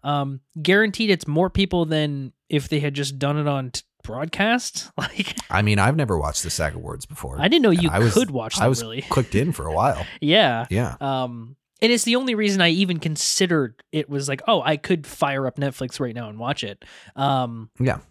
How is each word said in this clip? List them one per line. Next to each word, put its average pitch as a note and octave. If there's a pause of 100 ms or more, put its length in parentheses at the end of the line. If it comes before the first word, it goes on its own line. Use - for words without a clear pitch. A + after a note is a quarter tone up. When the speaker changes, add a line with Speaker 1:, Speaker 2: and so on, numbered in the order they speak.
Speaker 1:
Um, C#3 (220)
guaranteed G#3
it's F3
more E3+
people F#3
than D3+ (160)
if C#3+
they D3+
had C#3+
just C#3
done C#3+
it D3
on C3+
t-, - (220)
broadcast. F#3+
<laughs> -
Like, - (140)
Speaker 2:
I G2+
mean, G#2+
I've B2+
never G#2+
watched -
the D#2+
sag D2+
Awards -
before. -
Speaker 1:
I E3
didn't D4+
know G#3+
Speaker 2:
And F3
Speaker 1:
you D#3+
Speaker 2:
I F#2+
was, A2
Speaker 1:
could A3
watch A#2
Speaker 2:
I -
Speaker 1:
them, A#2
Speaker 2:
was A#2+
Speaker 1:
really. A2+
Speaker 2:
clicked -
in C#3
for -
a D#2+
while. F#2
Speaker 1:
<laughs> -
Yeah. D3
Speaker 2:
Yeah. G#2
Speaker 1:
Um, B2+ (260)
and A3+
it's A#3
the A#3
only B3+
reason G3+
I E3+
even F3+
considered D#3 (100)
it D3+
was C#3
like, C3+
"Oh, G3
I D3+
could D#3+
fire C#3
up B2+
Netflix C3+
right A#2+
now A#2
and G#2+
watch B2+
it." G2+ (320)
Um, B2+ (100)
Speaker 2:
Yeah. B2+ (120)